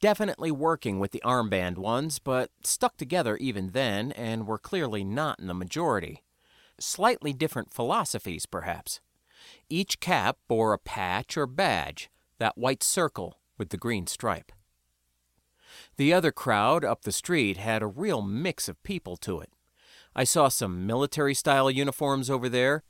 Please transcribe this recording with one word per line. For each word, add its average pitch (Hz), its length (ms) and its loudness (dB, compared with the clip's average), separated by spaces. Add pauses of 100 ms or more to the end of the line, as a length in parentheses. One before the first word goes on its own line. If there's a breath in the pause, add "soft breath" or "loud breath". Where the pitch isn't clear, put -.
definitely 202 500 2
working 143 500 0
with 98 120 0
the - 120 -8
armband 98 540 0
ones, 123 400 -2
but 127 320 -2 (120)
stuck - 360 0
together 131 400 0
even 101 320 -4
then 117 420 0
and 113 340 -6
were 107 120 -2
clearly 117 460 -4
not 131 360 -4
in 92 60 -10
the 90 80 -6
majority. 95 680 -2 (560 soft breath)
Slightly 190 540 0
different 131 400 -4
philosophies, 127 720 -4
perhaps. - 560 -8 (680 loud breath)
Each 180 300 -2
cap 131 380 2 (100)
bore 110 260 4
a 98 60 2
patch 98 580 -4
or 147 100 0
badge, 123 640 0 (300)
that 110 180 0
white 127 280 0
circle - 560 -2 (180)
with 101 120 -6
the - 60 -4
green 101 300 -2
stripe. - 460 -4 (1400 loud breath)
The 143 160 4
other 170 180 6
crowd 127 540 4
up 107 180 -2
the 104 80 -6
street 110 460 0
had 110 260 0
a 107 60 0
real 143 340 -2
mix 120 460 -4
of - 160 -12
people 165 320 -8
to 85 240 -6
it. - 100 -14 (640 soft breath)
I 131 100 2
saw 143 240 6
some 92 380 0
military-style 135 840 2
uniforms 135 580 0
over 127 200 0
there, 127 420 2